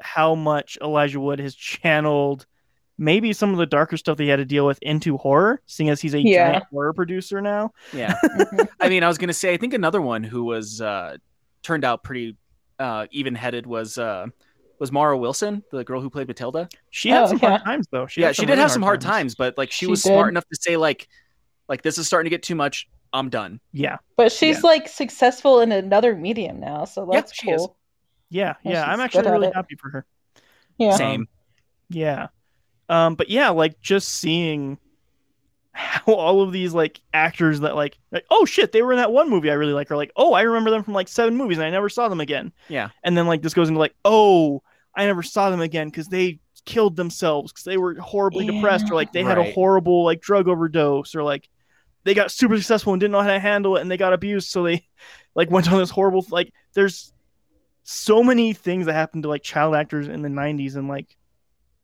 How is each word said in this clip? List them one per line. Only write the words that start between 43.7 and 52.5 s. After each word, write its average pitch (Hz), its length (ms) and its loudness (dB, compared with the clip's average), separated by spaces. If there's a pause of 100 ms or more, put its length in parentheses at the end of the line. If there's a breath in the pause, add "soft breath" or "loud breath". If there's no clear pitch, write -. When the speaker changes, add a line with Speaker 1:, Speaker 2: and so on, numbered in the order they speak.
Speaker 1:
like, 151 140 0 (100)
"Oh, 190 580 4 (320)
I 202 100 -2
never 196 200 0
saw 196 260 0
them 180 100 -2
again 156 300 -4
'cause 156 180 -10
they 185 300 -2 (260)
killed 208 320 0
themselves 165 560 -4
'cause - 120 -20
they 190 120 -4
were 180 200 -2
horribly 196 500 -2
depressed," 208 440 0
or, 170 40 0
Speaker 2:
Yeah. 165 40 2
Speaker 1:
like, 156 140 -2
"They 180 120 -2
had 190 120 2
a 175 60 4
Speaker 3:
Right. 170 120 -2
Speaker 1:
horrible, 180 500 4
like, 165 180 2
drug 196 260 2
overdose," 156 640 0
or, 156 100 -4
like, 143 240 -4 (560)
"They 196 100 2
got 202 160 2
super 226 260 2